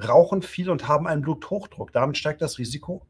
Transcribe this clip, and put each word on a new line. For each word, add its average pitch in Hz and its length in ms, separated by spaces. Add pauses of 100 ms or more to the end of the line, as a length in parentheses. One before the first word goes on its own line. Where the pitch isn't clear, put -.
rauchen 170 420
viel 180 280
und 135 180
haben 151 180
einen 156 160
Bluthochdruck. - 720
Damit 131 240
steigt 151 260
das - 160
Risiko 143 520